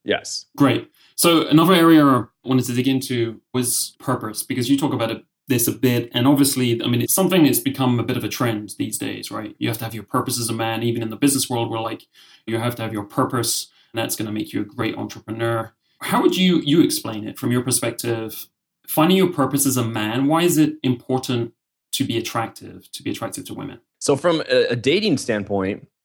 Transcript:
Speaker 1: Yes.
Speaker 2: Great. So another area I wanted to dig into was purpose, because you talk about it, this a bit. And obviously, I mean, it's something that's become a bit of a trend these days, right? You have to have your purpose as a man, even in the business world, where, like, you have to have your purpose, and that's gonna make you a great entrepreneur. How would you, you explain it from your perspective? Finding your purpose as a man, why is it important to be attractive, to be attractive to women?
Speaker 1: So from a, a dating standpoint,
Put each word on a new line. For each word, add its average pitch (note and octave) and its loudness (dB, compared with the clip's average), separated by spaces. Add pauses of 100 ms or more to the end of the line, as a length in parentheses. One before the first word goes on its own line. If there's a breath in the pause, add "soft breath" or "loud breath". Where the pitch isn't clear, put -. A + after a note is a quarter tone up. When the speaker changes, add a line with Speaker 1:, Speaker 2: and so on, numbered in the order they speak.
Speaker 1:
Yes. - -6 (100)
Speaker 2:
Great. C3 0 (280 soft breath)
So E3+ 2
another D#3+ 6
area E3 8
I B2+ 4 (200)
wanted B2+ 2
to A#2+ -4
dig B2+ 0
into B2 -2 (120)
was - -2
purpose, A#2+ -4
because B2 -2
you C#3 4
talk C#3+ 0
about A2+ -2
it, A2 -8 (240)
this A#2+ 2
a - 0
bit. A#2+ 0
And B2 2
obviously, C3 2
I - -2
mean, A#2+ 0
it's A#2+ -2
something F#3 4
that's B2 6
become B2+ 0
a A2+ -2
bit B2 -2
of B2 -4
a G#2+ -4
trend G#2+ -4
these A2 -6
days, G#2 -8
right? G#2+ -12
You A#2+ -2
have A2+ -4
to A#2 -8
have G#2+ -8
your G#2+ -10
purpose B2 -4
as A2+ -4
a A#2 -4
man, A2+ -4
even A#2 -2
in A2 -6
the A2 -10
business C#3 0
world, A#2 -2
where, A2+ -6
like, A2+ -8 (400 soft breath)
you A2+ -4
have A#2 -4
to A#2 -8
have A2 -6
your G#2 -6
purpose, A#2 -4 (240 soft breath)
and A#2 -6
that's A2+ -4
gonna G#2+ -6
make G#2+ -8
you - -4
a G#2 -4
great A2+ -6
entrepreneur. A2+ -6 (280)
How - 0
would F#4 2
you, F3+ 4
you D3 4
explain G#2+ -2
it G#2 -12
from A#2+ -2
your B2 0
perspective? A#2 -4 (400)
Finding F3 4
your F#3 2
purpose C3+ 0
as B2 2
a A#2+ 0
man, A2+ -2
why D#3+ 2
is E3 2
it D3+ 2
important B2 -2 (400)
to - -2
be A2+ -4
attractive, A2 -8
to - -14
be - -6
attractive - -8
to G2+ -12
women? - -12 (180)
Speaker 1:
So - 2
from E3 0
a, B2+ 4
a A#2+ 0
dating D#3 0
standpoint, G2+ -4 (160)